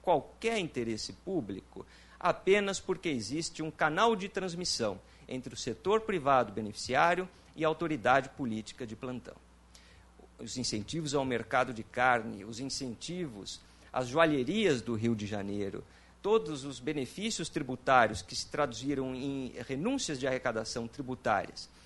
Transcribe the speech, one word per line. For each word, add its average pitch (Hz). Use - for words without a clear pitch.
qualquer 208
interesse 113
público, 104
apenas 196
porque 175
existe 139
um 156
canal 185
de 190
transmissão 170
entre 127
o -
setor 190
privado 135
beneficiário 143
e 160
a 156
autoridade 139
política 113
de 107
plantão. 127
Os 117
incentivos 131
ao 139
mercado 127
de 110
carne, 113
os 113
incentivos 131
às 127
joalherias 151
do 117
Rio 113
de 104
Janeiro, 101
todos 160
os 131
benefícios 156
tributários 127
que -
se -
traduziram 131
em 135
renúncias 160
de 135
arrecadação 117
tributárias, 123